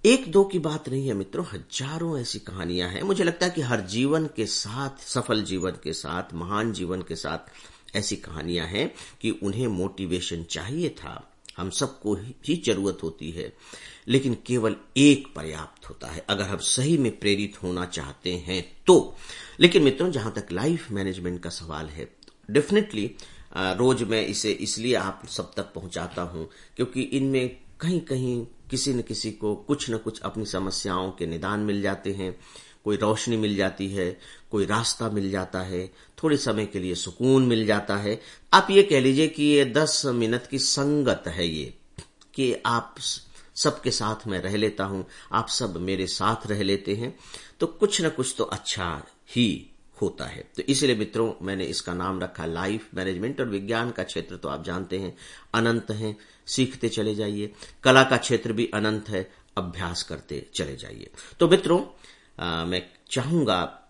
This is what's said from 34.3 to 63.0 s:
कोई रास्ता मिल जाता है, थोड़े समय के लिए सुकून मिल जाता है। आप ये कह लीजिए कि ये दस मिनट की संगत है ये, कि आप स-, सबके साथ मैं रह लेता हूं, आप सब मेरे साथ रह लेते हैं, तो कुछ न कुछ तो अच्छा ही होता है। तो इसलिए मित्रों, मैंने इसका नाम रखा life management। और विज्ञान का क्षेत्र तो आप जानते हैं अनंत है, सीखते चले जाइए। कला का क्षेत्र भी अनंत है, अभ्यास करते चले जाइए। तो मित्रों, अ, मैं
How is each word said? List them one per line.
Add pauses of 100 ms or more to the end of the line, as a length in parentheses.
कोई
रास्ता
मिल
जाता
है, (300)
थोड़े
समय
के
लिए
सुकून
मिल
जाता
है। (320)
आप
ये
कह
लीजिए
कि
ये
दस
मिनट
की
संगत
है
ये, (600)
कि (100)
आप
स-, (280)
सबके
साथ
मैं
रह
लेता
हूं, (280)
आप
सब
मेरे
साथ
रह
लेते
हैं, (420)
तो
कुछ
न
कुछ
तो
अच्छा (320)
ही (360)
होता
है।
तो
इसलिए
मित्रों,
मैंने
इसका
नाम
रखा
life
management।
और
विज्ञान
का
क्षेत्र
तो
आप
जानते
हैं (360)
अनंत
है, (300)
सीखते
चले
जाइए। (300)
कला
का
क्षेत्र
भी
अनंत
है, (260)
अभ्यास
करते
चले
जाइए। (300)
तो
मित्रों, (540)
अ,
मैं (220)